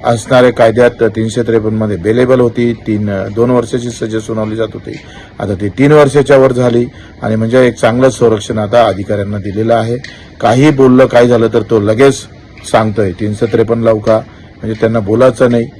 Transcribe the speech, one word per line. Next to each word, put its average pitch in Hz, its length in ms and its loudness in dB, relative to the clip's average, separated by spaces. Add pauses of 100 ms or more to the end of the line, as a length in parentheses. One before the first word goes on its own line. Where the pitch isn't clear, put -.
असणाऱ्या 120 480 2
कायद्यात 120 500 2 (120)
तीनशे 113 280 -4
त्रेपन्न 110 340 -2
मध्ये 104 200 -4
बेलेबल 123 420 0
होती, 120 340 0
तीन, 104 640 -4
दोन 117 140 0
वर्षाची 120 400 -2
सजा 110 300 -8
सुनावली 107 360 -6
जात 110 180 -4
होती, - 260 -14 (400)
आता 101 140 -6
ती 101 160 -6
तीन 143 220 2
वर्षाच्या 143 460 4
वर 131 140 4
झाली 120 340 0 (360)
आणि 110 140 -4
म्हणजे 117 320 2
एक 120 80 -2
चांगलं 123 340 0
संरक्षण 110 480 -2
आता 107 280 2
अधिकाऱ्यांना 101 520 -4
दिलेलं 104 380 -2
आहे. 117 220 -4 (440)
काही 127 280 2
बोललं, 131 360 4
काय 120 220 4
झालं 117 260 2
तर 117 160 0
तो 113 100 2
लगेच 113 360 2 (560)
सांगतोय, 107 400 0
"तीनशे 107 340 -4
त्रेपन्न 113 380 0
लावू 110 160 2
का?" 110 200 0 (380)
म्हणजे 110 160 -8
त्यांना 113 260 -2
बोलायचं 120 520 2
नाही 117 140 0 (140)